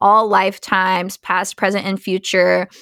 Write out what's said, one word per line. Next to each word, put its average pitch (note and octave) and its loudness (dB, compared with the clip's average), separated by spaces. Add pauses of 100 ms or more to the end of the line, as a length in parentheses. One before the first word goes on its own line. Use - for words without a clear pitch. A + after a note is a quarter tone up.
all G#3+ 4
lifetimes, F#3+ -2
past, F#3 -6
present, G3+ -2
and F#3+ -4
future. F#3 0 (140)